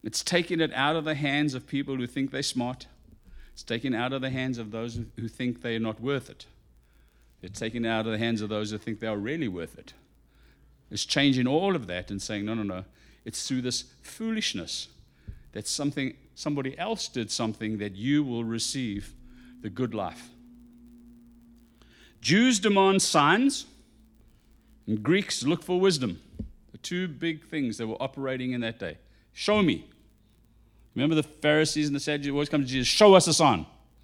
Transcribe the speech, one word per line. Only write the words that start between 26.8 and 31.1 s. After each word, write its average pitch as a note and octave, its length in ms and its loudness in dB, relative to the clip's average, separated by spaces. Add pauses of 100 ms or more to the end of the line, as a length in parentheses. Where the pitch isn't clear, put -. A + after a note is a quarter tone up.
big D#3 380 -6
things B2+ 320 -4
that A2+ 100 -6
were A2 160 -6
operating C3 500 -4
in A#2+ 100 -2
that A2+ 160 -6
day. E2 180 -8 (380)
"Show G#3+ 280 2
me." C#3+ 220 4 (1120)
Remember D3 200 2